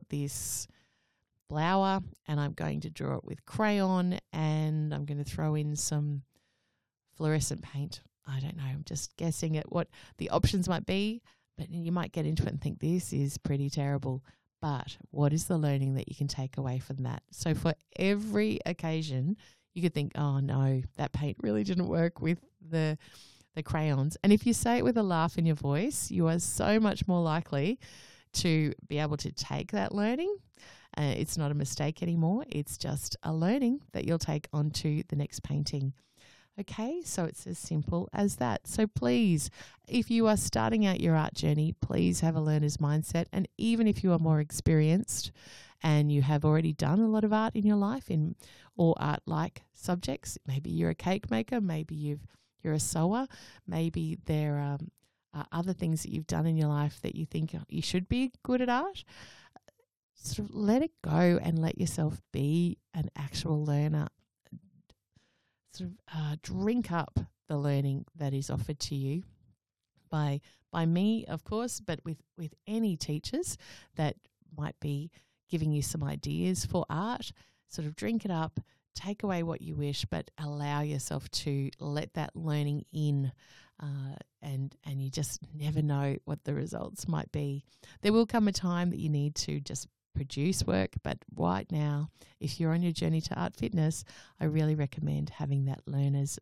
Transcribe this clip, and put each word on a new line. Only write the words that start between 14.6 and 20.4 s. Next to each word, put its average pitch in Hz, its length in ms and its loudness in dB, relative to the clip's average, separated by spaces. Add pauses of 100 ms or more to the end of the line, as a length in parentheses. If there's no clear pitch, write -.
But 143 360 -4 (120)
what 147 240 2
is 156 120 0
the 175 120 2
learning 139 380 2
that - 120 -4
you - 80 -10
can 143 120 0
take 131 300 -6
away 131 200 -2
from 135 200 -6
that? 123 340 -4
So - 240 -2
for 165 180 0 (240)
every 208 640 2
occasion, 160 720 -2 (360)
you 180 80 -6
could 170 140 4
think, 143 180 -2
"Oh 143 260 2
no, 135 440 2 (140)